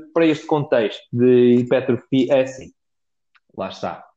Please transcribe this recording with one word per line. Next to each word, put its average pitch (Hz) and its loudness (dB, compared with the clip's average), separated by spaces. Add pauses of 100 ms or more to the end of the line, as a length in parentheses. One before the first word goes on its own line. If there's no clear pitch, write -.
(120)
para 165 2
este 151 -2
contexto 139 -2 (100)
de 123 4
hipertrofia. 127 -2
É 131 2
assim, - -10 (840)
lá 95 -8
está. 90 -12 (120)